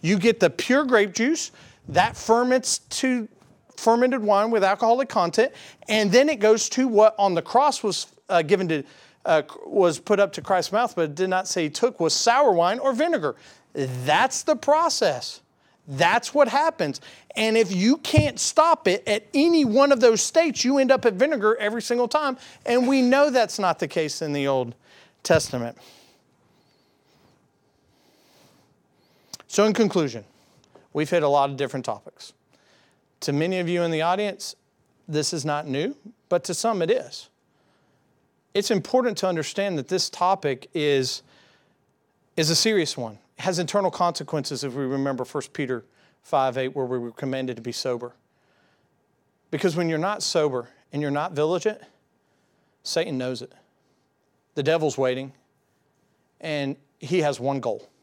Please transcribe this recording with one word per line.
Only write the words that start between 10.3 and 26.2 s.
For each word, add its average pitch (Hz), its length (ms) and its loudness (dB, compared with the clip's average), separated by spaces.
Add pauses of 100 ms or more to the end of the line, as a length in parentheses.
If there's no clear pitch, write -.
to 170 100 -12
Christ's 180 300 -2
mouth, 226 240 -2
but 175 60 0
it 151 120 -4
did 185 160 -2
not 185 160 -2
say 175 180 -2
he 151 60 -4
took, 240 300 -2
was 160 140 0
sour 247 360 4
wine 180 300 2
or 269 120 0
vinegar. 240 440 -2 (380)
That's 143 680 -2
the 311 120 0
process. 262 840 0 (480)
That's 165 460 0
what 277 140 6
happens. 254 520 -2 (340)
And 220 220 0
if 196 180 2
you 214 220 4
can't 302 420 0
stop - 480 2
it 180 220 2
at 214 240 0
any 311 320 4
one 269 280 4
of 247 80 2
those 226 220 6
states, 330 420 0
you 269 140 2
end 262 140 4
up 254 140 2
at 214 80 2
vinegar 226 440 2
every 214 220 -4
single 240 260 -2
time. 277 300 -2 (300)
And 247 200 2
we 269 160 4
know 269 280 4
that's 240 280 0
not 180 200 0
the 160 100 -4
case 156 320 -4
in 151 120 -4
the 143 140 -2
Old 127 280 -2 (480)
Testament. 123 560 0 (3750)